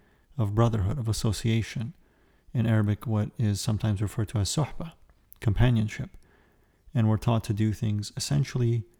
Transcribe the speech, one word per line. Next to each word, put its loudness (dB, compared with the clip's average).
of -2
brotherhood, 2
of -4
association. -2
In 2
Arabic, 2
what 0
is 0
sometimes 0
referred -4
to -2
as 0
suhbah, -4
companionship. 2
And 4
we're 4
taught 2
to -2
do 2
things -4
essentially 0